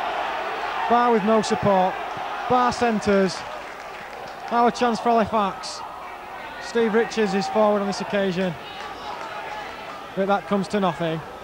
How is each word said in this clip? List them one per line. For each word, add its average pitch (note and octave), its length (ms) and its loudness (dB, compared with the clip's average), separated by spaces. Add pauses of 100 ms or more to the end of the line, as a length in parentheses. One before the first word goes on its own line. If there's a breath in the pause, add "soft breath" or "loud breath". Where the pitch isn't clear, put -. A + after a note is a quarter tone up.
(880)
Barr A#3+ 220 6
with A3 120 4
no A3 180 4
support. G3 520 4 (560)
Barr B3 220 4
centres. G3+ 640 2 (1160)
Now A#3 160 6
a A3 40 6
chance A#3+ 280 2
for A#3+ 100 2
Halifax. A3 720 2 (840)
Steve A3+ 320 2
Richards G#3+ 400 2
is G3 140 2
forward G#3 340 4
on G3+ 60 0
this G3+ 140 -2
occasion. F#3+ 520 0 (1600)
But F#3+ 120 0
that G3+ 200 2
comes G3 200 0
to G#3 120 -2
nothing. E3 400 0 (240)